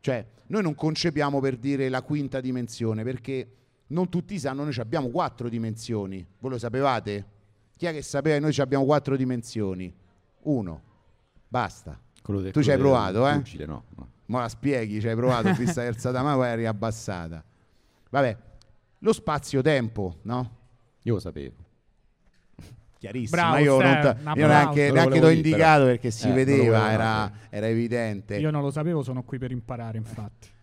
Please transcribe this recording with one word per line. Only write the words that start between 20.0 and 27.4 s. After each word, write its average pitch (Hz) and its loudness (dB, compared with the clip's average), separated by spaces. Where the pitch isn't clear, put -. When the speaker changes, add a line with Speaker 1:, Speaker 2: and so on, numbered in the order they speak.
Speaker 1:
no? 120 -8
Speaker 2:
Io 117 0
lo 95 -2
sapevo. 73 -12
Speaker 1:
Chiarissimo, 117 -6
Speaker 3:
Bravo, 165 4
Speaker 1:
io 139 8
non 131 6
Speaker 3:
Stan, 151 4
Speaker 1:
ta-, 143 6
Speaker 3:
un 120 0
Speaker 1:
io 151 -8
Speaker 3:
applauso. 151 4
Speaker 1:
neanche, 147 6
Speaker 2:
Lo 135 2
Speaker 1:
neanche - 6
Speaker 2:
volevo 165 6
Speaker 1:
t'ho 160 10
Speaker 2:
dire, 156 2
Speaker 1:
indicato 160 6
Speaker 2:
però. - 6
Speaker 1:
perché 123 2
si - -8
Speaker 2:
Eh, 127 2
lo - 4
Speaker 1:
vedeva, 131 6
Speaker 2:
volevo 104 4
Speaker 1:
era, 110 2
Speaker 2:
dire. 107 -20